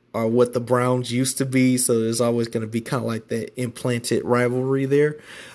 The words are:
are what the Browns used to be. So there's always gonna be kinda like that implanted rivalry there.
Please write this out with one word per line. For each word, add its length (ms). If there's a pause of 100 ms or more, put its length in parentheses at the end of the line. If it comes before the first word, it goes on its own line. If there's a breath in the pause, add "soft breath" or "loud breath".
(140)
are 120
what 260
the 80
Browns 520
used 260
to 80
be. 320
So 220
there's 200
always 280
gonna 180
be 140
kinda 260
like 220
that 320
implanted 640
rivalry 640
there. 340 (340 loud breath)